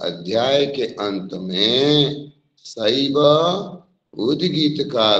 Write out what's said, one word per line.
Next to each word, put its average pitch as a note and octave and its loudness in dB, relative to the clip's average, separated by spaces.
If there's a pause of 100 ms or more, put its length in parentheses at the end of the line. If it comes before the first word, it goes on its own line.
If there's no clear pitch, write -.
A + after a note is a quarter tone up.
अध्याय A2 -2
के C3 -4
अंत G2 -6
में A#2+ 0 (340)
शैव C3+ -2 (960)
उद्गीत D3 0 (120)
का A2 4